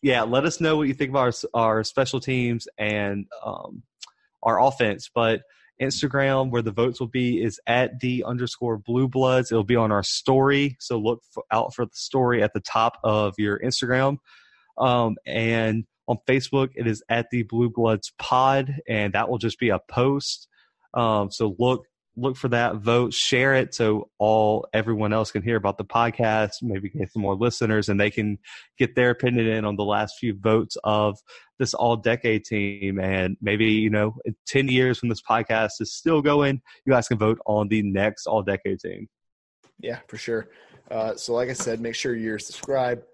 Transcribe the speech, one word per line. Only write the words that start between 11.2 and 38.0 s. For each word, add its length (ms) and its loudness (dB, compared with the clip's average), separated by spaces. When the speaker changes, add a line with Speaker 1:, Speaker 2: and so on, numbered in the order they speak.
Speaker 1:
f-, 160 -10
out 220 -2
for 120 -4
the 80 -16
story 480 0
at 100 2
the 80 -4
top 440 -2
of 340 2
your 220 0
Instagram. 560 0
Um, 380 2
and 580 0
on 100 0
Facebook, 460 0
it 120 -4
is 220 -2
at 220 -2
the 140 -2
blue 260 0
bloods 480 0
pod, 560 2
and 260 -2
that 140 0
will 100 -2
just 200 -4
be 120 2
a 80 2
post. 600 -2
Um, 360 0
so 280 -2
look, 280 0
look 200 -2
for 120 -10
that, 280 0
vote, 380 2
share 400 2
it, 200 0
so 440 0
all, 560 2
everyone 400 0
else 160 0
can 120 -4
hear 140 0
about 220 0
the 60 -6
podcast, 760 0
maybe 300 -6
get 220 -6
some 100 -4
more 140 0
listeners, 520 0
and 100 0
they 120 2
can 280 -2
get 160 0
their 160 4
opinion 360 2
in 180 0
on 120 -2
the 80 0
last 360 -2
few 180 -2
votes 460 2
of 340 2
this 140 -2
all-decade 720 0
team. 560 -4
And 400 -2
maybe, 320 2
you 160 2
know, 280 0
in 80 -6
ten 220 0
years 320 2
when 80 -2
this 140 -4
podcast 580 0
is 140 -8
still 260 2
going, 400 2
you 80 2
guys 160 2
can 100 0
vote 280 2
on 220 0
the 140 2
next 440 -2